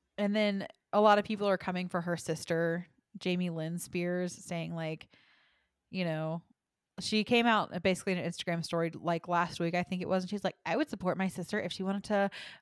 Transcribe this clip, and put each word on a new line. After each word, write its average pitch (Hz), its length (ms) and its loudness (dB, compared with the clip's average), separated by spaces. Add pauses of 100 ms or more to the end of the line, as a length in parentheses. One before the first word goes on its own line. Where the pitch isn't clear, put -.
(160)
and 202 180 0
then 208 320 2 (260)
a 208 80 4
lot 208 180 8
of 208 60 2
people 208 240 -2
are 190 100 4
coming 180 300 -2
for 175 120 -2
her 170 160 0
sister, 165 720 0 (320)
Jamie 180 320 0
Lynn 165 280 -4
Spears, 180 540 -2
saying, 165 420 -8
like, 160 340 -6 (840)
you 185 140 -2
know, 160 380 -2 (580)
she 214 220 2
came 240 240 4
out 202 360 2
basically 190 320 2
in 180 40 0
an 160 120 -2
Instagram 170 340 -4
story, 165 300 0
like, 170 340 -2
last 175 320 0
week, 170 140 0
I 175 100 2
think 185 180 -4
it - 60 -4
was, 185 160 2
and 185 60 -8
she's 208 140 -4
like, 185 120 -4 (100)
"I 170 100 0
would 294 140 0
support 180 260 -2
my 190 120 0
sister 190 320 -4
if 170 120 -4
she 190 120 -6
wanted 196 200 -2
to 196 260 2 (320)